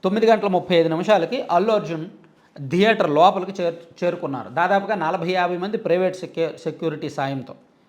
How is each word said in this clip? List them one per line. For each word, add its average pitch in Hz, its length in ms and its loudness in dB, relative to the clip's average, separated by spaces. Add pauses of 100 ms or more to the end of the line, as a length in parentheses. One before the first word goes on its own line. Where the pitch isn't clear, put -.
తొమ్మిది 214 220 2
గంటల 214 200 4
ముప్పై 180 300 0
ఐదు 165 120 4
నిమిషాలకి 180 640 0
అల్లు 190 220 2
అర్జున్ 165 340 -2 (640)
థియేటర్ 190 420 2
లోపలికి 185 520 2
చేరు-, 170 420 -6
చేరుకున్నారు. 143 440 -4
దాదాపుగా 185 460 2
నలభై 170 340 -2
యాభై 180 280 0
మంది 202 200 -4
ప్రైవేట్ 185 400 0
సెక్యూ-, 160 400 -4
సెక్యూరిటీ 156 520 -6
సాయంతో. 135 460 -6 (340)